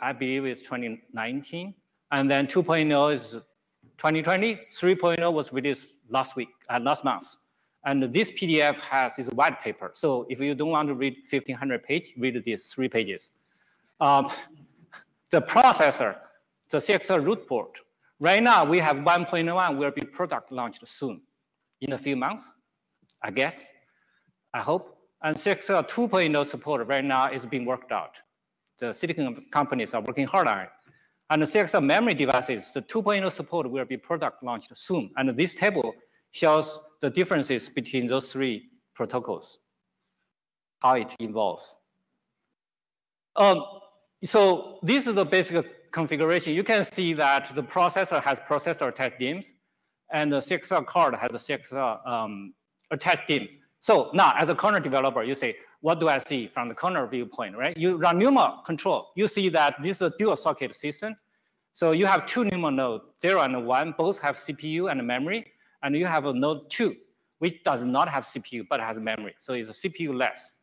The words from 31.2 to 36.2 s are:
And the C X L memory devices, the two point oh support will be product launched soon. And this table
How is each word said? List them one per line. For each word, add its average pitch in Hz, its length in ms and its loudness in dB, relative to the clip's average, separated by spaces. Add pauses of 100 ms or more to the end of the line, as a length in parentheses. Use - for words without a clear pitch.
And 156 140 2
the 151 60 0
C 214 100 2
X 196 160 2
L 190 60 4
memory 180 340 2
devices, 127 580 -2
the 131 100 -6
two 226 200 -4
point 196 220 0
oh 190 40 0
support 160 400 -4
will 127 160 -4
be 127 120 -8
product 156 480 -6
launched 120 320 -8
soon. - 400 -4
And 131 200 0
this 170 200 -2
table 185 360 0 (380)